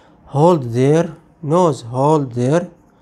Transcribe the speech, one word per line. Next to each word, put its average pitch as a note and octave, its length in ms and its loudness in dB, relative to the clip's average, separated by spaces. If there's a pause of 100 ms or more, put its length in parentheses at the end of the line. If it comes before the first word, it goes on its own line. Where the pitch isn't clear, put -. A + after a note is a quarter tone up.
(340)
Hold D3+ 300 2 (100)
their D3 320 2 (380)
nose, D#3 480 0
hold C#3 420 0
their C3 300 0 (380)